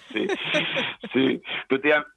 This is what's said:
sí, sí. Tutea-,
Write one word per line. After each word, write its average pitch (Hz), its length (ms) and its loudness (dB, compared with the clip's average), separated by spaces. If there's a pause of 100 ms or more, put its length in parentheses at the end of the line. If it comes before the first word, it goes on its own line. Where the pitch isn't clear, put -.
(140)
sí, 107 140 0 (840)
sí. 131 300 2 (260)
Tutea-, 147 380 4 (120)